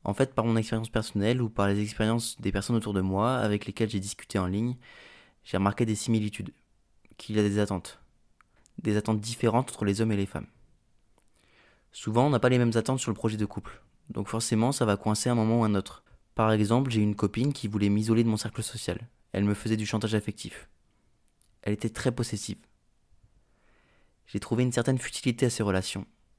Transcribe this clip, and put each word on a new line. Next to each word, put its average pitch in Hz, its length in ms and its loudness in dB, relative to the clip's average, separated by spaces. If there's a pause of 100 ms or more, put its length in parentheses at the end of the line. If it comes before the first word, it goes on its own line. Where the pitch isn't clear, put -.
En 101 100 -2
fait, 135 200 0
par 113 120 0
mon 113 100 4
expérience 110 320 -2
personnelle 110 540 0
ou 110 80 0
par 101 180 0
les 101 140 2
expériences 110 580 -2
des 98 140 -2
personnes 113 240 0
autour 104 160 -2
de 98 80 2
moi 98 380 0
avec 104 260 0
lesquelles 107 240 -2
j'ai 104 100 -2
discuté - 400 -6
en 90 60 0
ligne, 113 320 -2 (680)
j'ai - 140 -4
remarqué 101 280 2
des 110 100 0
similitudes, 104 580 -2 (640)
qu'il - 180 -8
y 107 40 4
a 104 40 4
des 104 160 2
attentes. 98 400 -4 (800)
Des 104 180 0
attentes 107 240 2
différentes 117 520 0
entre - 120 -6
les 101 160 0
hommes 113 140 2
et 98 40 2
les 98 100 0
femmes. - 200 -10 (1400)
Souvent, 120 360 2
on - 20 4
n'a 127 100 4
pas 127 80 4
les 127 100 6
mêmes 120 180 4
attentes 127 260 0
sur 120 100 -4
le 98 60 -2
projet 110 180 -2
de 107 100 0
couple. - 360 -12 (280)
Donc - 200 -6
forcément, 113 420 2
ça 123 140 0
va 104 100 4
coincer 107 320 0
à 123 60 2
un - 20 2
moment 113 240 4
ou 113 60 4
à - 20 2
un 104 80 2
autre. - 300 -4 (300)
Par 110 180 4
exemple, 120 360 4
j'ai 110 120 2
une 104 140 2
copine 113 360 0
qui - 160 -6
voulait 101 220 2
m'isoler 110 340 4
de 113 60 2
mon 107 80 0
cercle 110 260 -6
social. - 380 -8 (320)
Elle 98 100 0
me 101 120 2
faisait 110 220 -2
du 107 80 -4
chantage 110 300 -2
affectif. - 540 -6 (960)
Elle 104 100 -2
était 110 160 -4
très 123 240 -2
possessive. - 460 -6 (1700)
J'ai - 140 -6
trouvé 120 240 0
une 123 80 2
certaine 123 280 2
futilité - 480 -2
à - 20 2
ces 113 140 -2
relations. 95 420 0 (340)